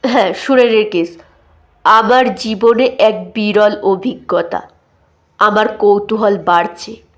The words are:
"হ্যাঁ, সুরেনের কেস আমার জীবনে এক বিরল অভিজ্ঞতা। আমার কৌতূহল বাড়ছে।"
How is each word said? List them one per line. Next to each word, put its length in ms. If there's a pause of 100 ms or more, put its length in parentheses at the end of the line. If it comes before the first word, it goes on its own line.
"হ্যাঁ, 280
সুরেনের 560
কেস 280 (680)
আমার 500
জীবনে 500 (140)
এক 360
বিরল 480
অভিজ্ঞতা। 760 (800)
আমার 300
কৌতূহল 720
বাড়ছে।" 580 (200)